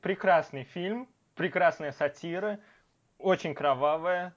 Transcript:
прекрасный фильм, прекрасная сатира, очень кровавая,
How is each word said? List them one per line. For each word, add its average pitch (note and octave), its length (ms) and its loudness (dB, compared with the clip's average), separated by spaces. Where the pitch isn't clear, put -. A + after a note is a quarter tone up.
прекрасный F3 640 2
фильм, G#3 420 -6
прекрасная E3 580 0
сатира, F3+ 680 -4
очень F#3 360 0
кровавая, D#3+ 800 0